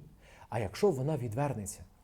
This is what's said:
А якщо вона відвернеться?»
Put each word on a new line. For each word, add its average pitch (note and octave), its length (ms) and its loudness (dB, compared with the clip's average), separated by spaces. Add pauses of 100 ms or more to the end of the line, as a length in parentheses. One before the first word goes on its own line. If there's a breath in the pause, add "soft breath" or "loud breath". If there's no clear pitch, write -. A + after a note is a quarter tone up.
(480 loud breath)
А A#2 100 -2
якщо A#2 320 4
вона C#3+ 260 2
відвернеться?» A#2 680 -2 (180)